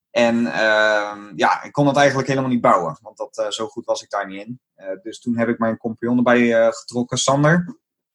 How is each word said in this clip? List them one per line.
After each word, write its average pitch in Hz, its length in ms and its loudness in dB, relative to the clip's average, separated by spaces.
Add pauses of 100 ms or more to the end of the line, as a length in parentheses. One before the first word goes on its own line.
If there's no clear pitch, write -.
(120)
En, 117 340 2
ehm, 107 720 2 (160)
ja, 98 280 0
ik - 80 -16
kon 147 160 0
het 135 100 2
eigenlijk 135 300 2
helemaal 135 220 -2
niet 120 120 0
bouwen. 92 400 2
Want 107 160 -20
dat, 107 200 -12
eh, 110 120 -4
zo 110 180 -6
goed 113 180 -12
was 110 160 -2
ik - 80 -18
daar 101 180 -6
niet 98 180 -12
in. 123 140 -14 (160)
Eh, 95 120 -20 (160)
dus - 160 -14
toen 120 180 -4
heb 117 100 0
ik 120 120 -2
mijn 113 180 -2
compagnon 120 400 -4
erbij, 120 360 4 (120)
eh, 113 60 2
getrokken, 120 460 -6
Sander. 151 600 2 (380)